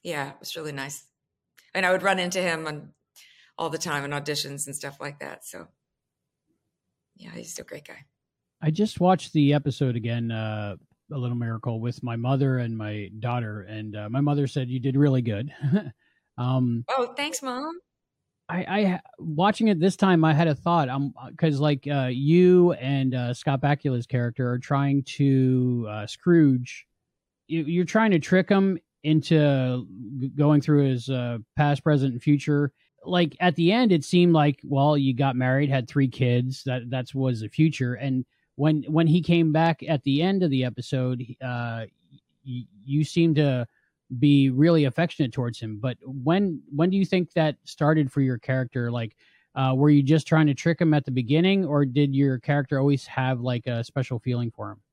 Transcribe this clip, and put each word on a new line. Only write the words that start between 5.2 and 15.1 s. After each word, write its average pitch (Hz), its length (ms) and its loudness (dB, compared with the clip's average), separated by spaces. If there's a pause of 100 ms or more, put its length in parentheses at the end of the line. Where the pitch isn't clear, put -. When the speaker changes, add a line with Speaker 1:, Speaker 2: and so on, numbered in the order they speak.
Speaker 1:
So, - 220 -18 (1500)
yeah, - 160 -20
he's - 220 -16
still - 120 -16
a - 20 -20
great - 200 -16
guy. - 180 -20 (560)
Speaker 2:
I 156 100 0
just 202 280 -2
watched 180 340 0
the 143 200 4
episode 139 420 -2
again, 117 360 -4
uh, 107 460 -6 (340)
A 147 60 -8
Little 123 200 -4
Miracle, 113 420 -6
with 120 220 -6
my 120 140 -8
mother 131 420 0
and 117 180 -4
my 104 440 -8
daughter, 113 420 -6
and, 107 340 -12
uh, 104 140 -10
my 131 120 -2
mother 143 260 0
said 127 220 -6
you 127 100 -6
did 127 160 -2
really 139 260 4